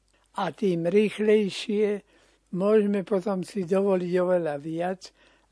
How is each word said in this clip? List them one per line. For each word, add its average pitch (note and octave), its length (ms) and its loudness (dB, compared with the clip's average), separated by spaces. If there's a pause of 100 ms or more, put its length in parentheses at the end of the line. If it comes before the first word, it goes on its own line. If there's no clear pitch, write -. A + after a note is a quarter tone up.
(400)
A F3+ 160 -4
tým F3 320 0
rýchlejšie G#3 1120 0 (560)
môžeme G3+ 480 2
potom F#3 400 -2
si F3+ 240 -6
dovoliť F#3 440 0 (120)
oveľa F3 320 0
viac, E3 560 -6 (400)